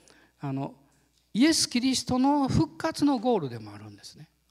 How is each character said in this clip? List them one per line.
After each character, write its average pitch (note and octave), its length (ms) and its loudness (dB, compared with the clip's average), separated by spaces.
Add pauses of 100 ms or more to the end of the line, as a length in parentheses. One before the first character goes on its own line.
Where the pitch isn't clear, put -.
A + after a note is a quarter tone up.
(400)
あ C#3 120 -6
の、 - 220 -6 (580)
イ A#3+ 140 4
エ D#4+ 60 6
ス・ - 160 0
キ A#3+ 120 -2
リ C4 160 0
ス - 80 -6
ト B3+ 140 0
の C#4 300 2
復 - 280 2
活 D#4+ 280 -2
の C#4+ 140 4
ゴ A#3 200 2
ー - 20 -4
ル C#3 80 -4
で A#2 100 -10
も G#2 160 -14
あ G#2+ 40 -16
る G#2+ 100 -16
ん G2+ 80 -18
で - 80 -20
す - 120 -20
ね。 D#3 120 -20 (220)